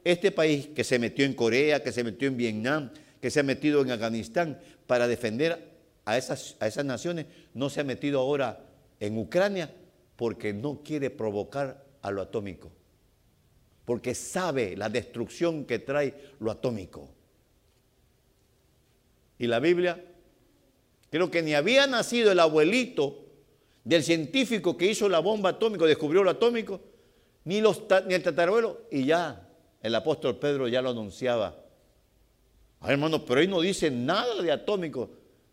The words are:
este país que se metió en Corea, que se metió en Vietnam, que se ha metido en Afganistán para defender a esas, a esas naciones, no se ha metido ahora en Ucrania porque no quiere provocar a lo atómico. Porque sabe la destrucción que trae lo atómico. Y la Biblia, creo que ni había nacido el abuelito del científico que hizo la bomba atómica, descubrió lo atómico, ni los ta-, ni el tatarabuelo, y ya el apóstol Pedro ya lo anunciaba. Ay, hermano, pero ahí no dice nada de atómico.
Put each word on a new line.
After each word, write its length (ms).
este 280
país 360
que 160
se 160
metió 260
en 80
Corea, 480
que 100
se 120
metió 240
en 100
Vietnam, 540
que 120
se 80
ha 40
metido 380
en 80
Afganistán 720
para 220
defender 640
a 120
esas, 420
a 80
esas 180
naciones, 400
no 140
se 120
ha 20
metido 360
ahora 440
en 180
Ucrania 560
porque 360
no 300
quiere 260
provocar 720
a 80
lo 100
atómico. 500
Porque 280
sabe 640
la 120
destrucción 760
que 140
trae 340
lo 120
atómico. 580
Y 80
la 120
Biblia, 460
creo 220
que 100
ni 140
había 320
nacido 440
el 80
abuelito 840
del 200
científico 720
que 140
hizo 180
la 80
bomba 320
atómica, 360
descubrió 360
lo 80
atómico, 500
ni 160
los 280
ta-, 140
ni 120
el 80
tatarabuelo, 600
y 140
ya 440
el 140
apóstol 420
Pedro 300
ya 120
lo 120
anunciaba. 720
Ay, 120
hermano, 320
pero 160
ahí 60
no 140
dice 280
nada 540
de 80
atómico. 580